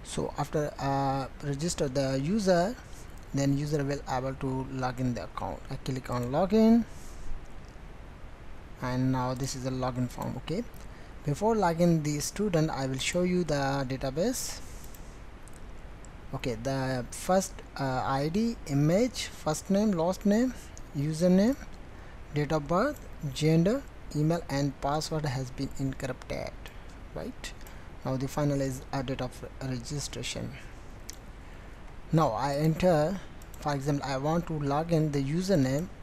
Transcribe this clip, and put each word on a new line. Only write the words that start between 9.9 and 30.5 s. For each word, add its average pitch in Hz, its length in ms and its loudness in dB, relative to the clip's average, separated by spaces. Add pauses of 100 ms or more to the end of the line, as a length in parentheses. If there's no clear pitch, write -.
form. 123 280 -6
Okay, 175 260 -4 (600)
before 196 280 2
login 170 500 6
the 147 180 0
student, 165 500 2
I 135 160 -2
will 131 100 -2
show 175 240 0
you 180 220 4
the 139 440 2
database. 139 720 -2 (1700)
Okay, 123 300 -2
the 131 480 0
first, - 420 2 (260)
uh, 131 240 0
I 135 260 2
D, 220 260 0 (100)
image, 160 600 4
first - 440 -4
name, 208 220 4
last 175 340 2
name, 233 300 6 (420)
username, 180 580 6 (800)
date 147 180 2
of 151 160 2
birth, 220 320 2 (320)
gender, 170 520 6 (320)
email, 156 340 4
and 139 320 2
password 151 440 0
has 131 260 -2
been 135 180 -4 (100)
encrypted. - 680 -4 (640)
Right, - 400 -8 (500)
now 131 140 0
the 135 100 -2
final 143 320 2
is 135 220 0 (100)
a 135 120 -2
date 127 180 -2
of - 240 -6 (160)
registration. 123 880 -4 (1600)